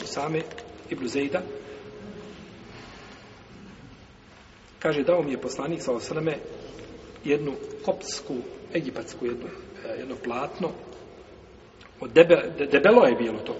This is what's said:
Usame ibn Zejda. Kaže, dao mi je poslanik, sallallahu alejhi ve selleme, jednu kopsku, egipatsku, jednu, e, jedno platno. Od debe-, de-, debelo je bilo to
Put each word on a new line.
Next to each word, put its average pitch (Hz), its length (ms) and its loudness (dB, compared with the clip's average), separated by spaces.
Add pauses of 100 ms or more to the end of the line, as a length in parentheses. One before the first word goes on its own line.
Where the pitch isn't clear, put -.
Usame 156 380 -2 (480)
ibn - 180 -4
Zejda. 139 340 0 (3500)
Kaže, 147 240 2
dao 170 200 6
mi 143 80 -2
je 123 100 -2
poslanik, 139 400 -4
sallallahu 120 300 -2
alejhi 156 140 -2
ve 160 60 2
selleme, - 280 -8 (640)
jednu 147 300 2 (320)
kopsku, - 500 -4 (400)
egipatsku, 127 500 -4
jednu, 120 220 -4 (380)
e, 113 140 -6
jedno 127 240 -8
platno. 135 460 -4 (1300)
Od 120 120 -8
debe-, 160 460 10
de-, 143 140 0
debelo 190 340 10
je 120 100 6
bilo 110 240 0
to - 200 -6